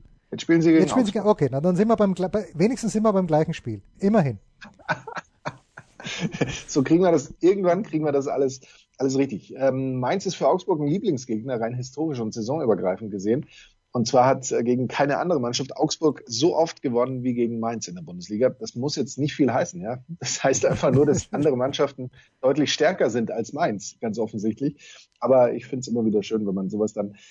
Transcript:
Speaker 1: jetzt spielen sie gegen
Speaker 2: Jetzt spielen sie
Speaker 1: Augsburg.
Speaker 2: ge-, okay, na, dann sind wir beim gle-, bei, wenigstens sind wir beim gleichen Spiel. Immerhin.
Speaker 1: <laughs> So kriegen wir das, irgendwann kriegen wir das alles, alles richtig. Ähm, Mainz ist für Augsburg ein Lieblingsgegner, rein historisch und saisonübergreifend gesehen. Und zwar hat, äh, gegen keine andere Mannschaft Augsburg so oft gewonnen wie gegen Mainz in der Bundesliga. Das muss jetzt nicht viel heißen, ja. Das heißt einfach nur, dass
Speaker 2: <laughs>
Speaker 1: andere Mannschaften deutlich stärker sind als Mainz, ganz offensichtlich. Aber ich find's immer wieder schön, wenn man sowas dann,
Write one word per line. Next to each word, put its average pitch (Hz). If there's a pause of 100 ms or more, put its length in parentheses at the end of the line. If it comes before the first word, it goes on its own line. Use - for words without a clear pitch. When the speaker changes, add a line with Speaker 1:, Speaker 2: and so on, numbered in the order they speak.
(300)
Speaker 1:
jetzt -
spielen 165
sie 165
gegen 165
Speaker 2:
Jetzt 185
spielen 240
sie 202
Speaker 1:
Augsburg. 208
Speaker 2:
ge-, 147
okay, -
na, 131
dann 180
sind 202
wir 226
beim 196
gle-, 180
bei, 190
wenigstens 208
sind 214
wir 214
beim 190
gleichen 156
Spiel. 110 (160)
Immerhin. 190
Speaker 1:
<laughs> - (2250)
So -
kriegen 165
wir 180
das, 143
irgendwann 185
kriegen 156
wir 147
das 143
alles, 135 (360)
alles 135
richtig. 139
Ähm, 131
Mainz 151
ist 190
für 170
Augsburg 180
ein 147
Lieblingsgegner, 131
rein 113
historisch 127
und 107
saisonübergreifend 107
gesehen. 104 (460)
Und 117
zwar 127
hat, 131
äh, 117
gegen 123
keine 143
andere 160
Mannschaft 123
Augsburg 156
so 127
oft 165
gewonnen 123
wie 127
gegen 120
Mainz 113
in 87
der 90
Bundesliga. 90
Das -
muss 127
jetzt 131
nicht 143
viel 131
heißen, 127
ja. 120 (200)
Das -
heißt 135
einfach 139
nur, 135
dass 151
Speaker 2:
<laughs> -
Speaker 1:
andere 143
Mannschaften 131 (280)
deutlich 139
stärker 165
sind 113
als 110
Mainz, 139
ganz 113
offensichtlich. 110
Aber 123
ich 120
find's 131
immer 113
wieder 104
schön, 110
wenn 95
man 95
sowas 104
dann, 101 (160)